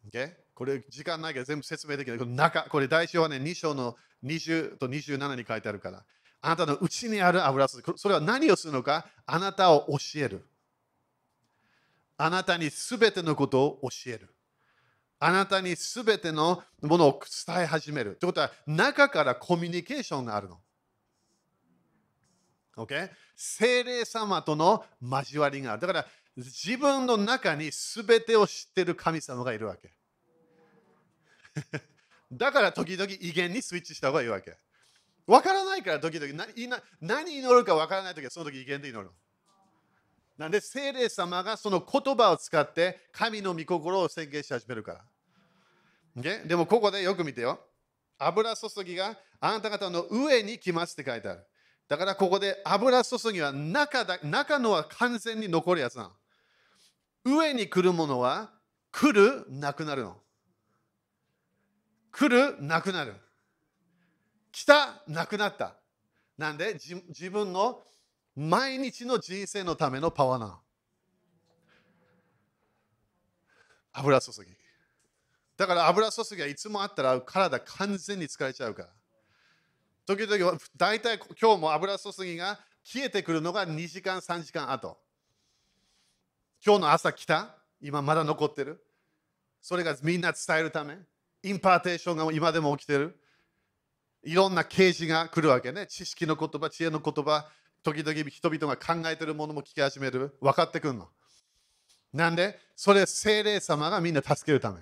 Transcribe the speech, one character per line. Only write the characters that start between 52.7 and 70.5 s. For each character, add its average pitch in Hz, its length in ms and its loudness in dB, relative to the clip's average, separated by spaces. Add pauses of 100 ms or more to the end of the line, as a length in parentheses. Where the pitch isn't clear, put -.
注 - 140 -4 (160)
ぎ 185 80 -4
は 143 100 0
中 220 540 -2
だ、 180 180 -4
中 269 360 0
の 226 140 2
は 160 120 2
完 240 320 -2
全 220 240 -6
に 214 80 -6
残 170 280 2
る 160 40 -4
や 123 80 -2
つ - 80 -10
な 98 160 -14 (1120)
の。 269 140 4
上 311 160 2
に 220 160 -2
来 185 100 2
る 180 140 4
も 165 120 0
の 131 140 0
は 156 320 -2 (400)
来 285 200 4
る、 220 360 6
な 143 240 -6
く 160 140 -8
な 147 100 -4
る 131 60 -4
の。 92 180 -12 (1900)
来 285 160 2
る、 247 340 4
な 160 200 0
く 190 100 -4
な 170 120 -4
る。 107 100 -10 (1400)
来 - 120 -14
た、 285 420 6
な 156 200 -6
く 208 100 -6
な 202 120 -2
っ - 80 -8
た。 92 200 -8 (600)
な 151 160 -6
ん 147 40 -12
で、 185 200 -6
じ-、 156 180 -16 (140)
自 175 220 -12
分 202 220 -4
の 220 300 0 (520)
毎 220 440 0
日 247 280 -8
の 247 120 0
人 190 280 -8
生 196 180 -6
の 170 120 -2
た 147 140 0
め 131 100 -6
の 165 100 0
パ 147 140 2
ワ 127 120 2
ー 123 40 -6
な 110 60 -8
の。 95 140 -18 (3250)